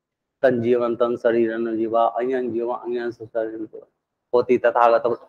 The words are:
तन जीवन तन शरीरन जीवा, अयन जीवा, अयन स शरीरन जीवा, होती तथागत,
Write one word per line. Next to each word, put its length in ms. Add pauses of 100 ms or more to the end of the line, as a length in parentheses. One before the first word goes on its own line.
(440)
तन 180
जीवन 340
तन 220
शरीरन 600
जीवा, 280
अयन 480
जीवा, 240
अयन 340
स 120
शरीरन 420
जीवा, 220 (460)
होती 240
तथागत, 720